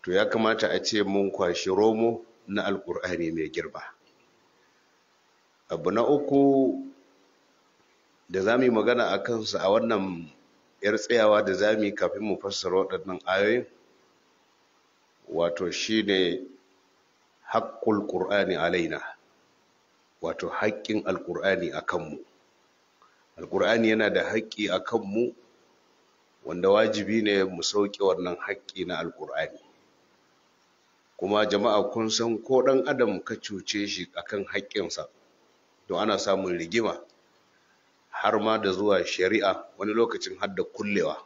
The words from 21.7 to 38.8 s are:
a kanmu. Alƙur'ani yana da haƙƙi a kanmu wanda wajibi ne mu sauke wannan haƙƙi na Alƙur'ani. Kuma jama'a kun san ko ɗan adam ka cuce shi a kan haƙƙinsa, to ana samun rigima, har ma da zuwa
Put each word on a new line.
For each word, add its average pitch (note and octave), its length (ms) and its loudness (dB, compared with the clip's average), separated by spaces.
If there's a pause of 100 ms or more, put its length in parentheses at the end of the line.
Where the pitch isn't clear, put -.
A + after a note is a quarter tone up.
a - 80 -6
kanmu. E2 380 -6 (1160)
Alƙur'ani G#2+ 520 2
yana A2 240 4
da F2+ 100 2
haƙƙi G#2 460 -4
a F#2 100 0
kanmu A2 540 -2 (1120)
wanda F2 240 0
wajibi G#2+ 540 2
ne G2+ 200 2
mu F2+ 200 -4
sauke G2+ 380 0
wannan F2+ 360 0
haƙƙi - 500 -8
na F2 160 -6
Alƙur'ani. D#2 560 -8 (1600)
Kuma G#2 280 2
jama'a G#2 460 4
kun A2 180 -2
san A2+ 280 0
ko C3 260 2
ɗan C3+ 240 4
adam A#2+ 320 0
ka - 160 -8
cuce G2+ 520 -6
shi F2+ 280 -8
a F2 80 -8
kan G2+ 220 -6
haƙƙinsa, G2 600 -6 (800)
to F2+ 100 -4
ana G#2 220 2
samun F#2+ 380 0
rigima, E2 440 -2 (1120)
har G#2+ 280 0
ma A2 180 2
da G2+ 140 0
zuwa F#2+ 340 2